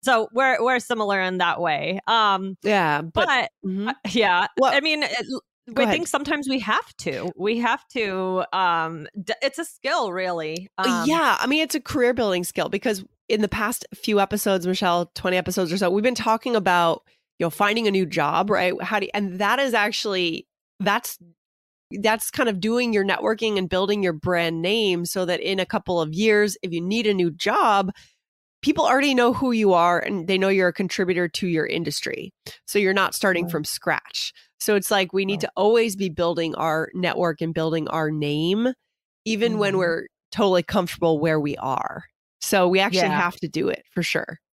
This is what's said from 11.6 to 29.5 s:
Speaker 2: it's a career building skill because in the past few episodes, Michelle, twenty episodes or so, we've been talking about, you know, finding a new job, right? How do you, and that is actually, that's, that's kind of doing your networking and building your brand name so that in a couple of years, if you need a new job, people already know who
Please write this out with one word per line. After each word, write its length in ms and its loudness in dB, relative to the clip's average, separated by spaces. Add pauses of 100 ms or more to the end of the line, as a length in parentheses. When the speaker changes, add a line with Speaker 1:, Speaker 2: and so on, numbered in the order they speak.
Speaker 2:
it's 140 -2
a 60 -2
career 340 0
building 300 0
skill 240 -4
because 360 -4 (240)
in 120 2
the 80 2
past 360 -4 (120)
few 240 0
episodes, 440 0
Michelle, 520 0
twenty 220 0
episodes 340 -2
or 40 -2
so, 140 2
we've 140 0
been 100 2
talking 400 0
about, 480 2 (380)
you 60 2
know, 40 0
finding 380 0
a 20 2
new 160 2
job, 420 0
right? 320 0
How 200 -2
do 60 -4
you, 60 -12
and 280 -4
that 180 2
is 160 0
actually, 720 -2 (320)
that's, 400 -2 (840)
that's 300 0
kind 180 0
of 120 -2
doing 320 0
your 120 2
networking 540 0
and 100 -2
building 360 0
your 80 2
brand 500 0
name 420 2
so 200 -2
that 160 -2
in 180 -2
a 80 -2
couple 340 -2
of 140 -2
years, 480 2
if 80 -8
you 100 -4
need 280 0
a 60 2
new 180 2
job, 580 2 (720)
people 220 2
already 300 4
know 180 4
who 200 0